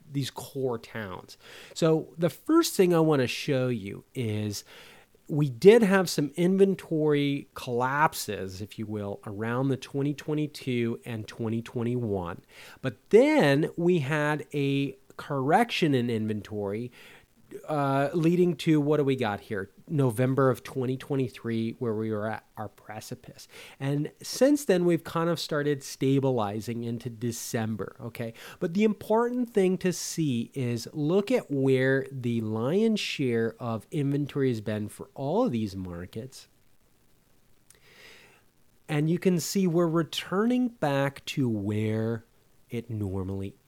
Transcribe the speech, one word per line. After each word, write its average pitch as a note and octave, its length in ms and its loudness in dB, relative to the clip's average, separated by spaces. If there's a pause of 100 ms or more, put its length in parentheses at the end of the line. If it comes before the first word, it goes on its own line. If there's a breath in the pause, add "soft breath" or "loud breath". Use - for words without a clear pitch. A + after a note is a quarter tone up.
(120)
these C#3 200 -6
core B2+ 480 -6
towns. G#2 580 -12 (380 loud breath)
So D#3+ 420 2
the E3 140 0
first E4 440 2
thing F3+ 200 4
I E3 60 6
wanna D3+ 260 4
show B2+ 420 -2
you G2+ 360 -6 (100)
is G#2+ 500 -4 (640 loud breath)
we D3 220 0
did G3 320 8
have F#3+ 260 4
some D3 280 -2
inventory D#3 1160 2
collapses, A#2+ 1120 -2
if - 160 -12
you A2+ 80 -6
will, G#2 400 -6
around A2+ 420 -2
the C3 80 0
twenty C#3 380 -4
twenty-two C3 880 -2
and A2 240 -8
twenty A2+ 320 -4
twenty-one. A2+ 800 -4 (400 loud breath)
But C3 160 -6 (140)
then G3+ 640 6
we F3 220 4
had D3 560 -2
a C#3 420 0 (220)
correction D3+ 760 2
in A#2+ 140 2
inventory, G#2+ 800 -4 (800 loud breath)
uh, C#3 440 2
leading F3 440 4
to, D#3 240 4
what D3 160 2
do D3 80 2
we C3+ 120 2
got G#2+ 240 0
here? G2 300 -6 (180)
November C3 640 2
of A#2 140 -2
twenty C3 320 -4
twenty-three, A#2 840 -4
where A#2 160 -2
we A2 160 -2
were G#2 180 -2
at G#2+ 160 -8 (120)
our G#2+ 120 -10
precipice. - 800 -16 (320 loud breath)
And C#3+ 320 -2 (100)
since C#4+ 440 2
then, F3+ 200 4
we've F3 200 2
kind E3+ 260 -2
of E3 80 0
started D3 460 -2
stabilizing A#2+ 960 0
into A#2 260 -6
December, A2+ 920 -4
okay? A#2 340 -10 (240 loud breath)
But F3 160 -4
the G3+ 80 2
important A#3 720 0
thing F#3 240 2
to F3+ 140 0
see C3 600 -4
is A#2+ 380 -4
look F3 380 0
at B3 180 0
where C3+ 600 2
the A#2+ 300 -2
lion's C#3+ 580 0
share A#2 600 -2
of A2+ 320 -6
inventory C#3 560 0
has A2+ 120 0
been G#2+ 280 -4
for - 260 -16
all E3+ 320 0
of D#3 60 -2
these A2 240 -2
markets. F#2 720 -10 (2500 loud breath)
And D3+ 200 0
you E3+ 120 0
can F3+ 180 4
see F#3 300 0
we're E3+ 180 4
returning G3+ 800 0
back C#3 600 -2
to C3 220 0
where A2 760 -2 (460)
it A#2 200 -8
normally G2 640 -4 (140)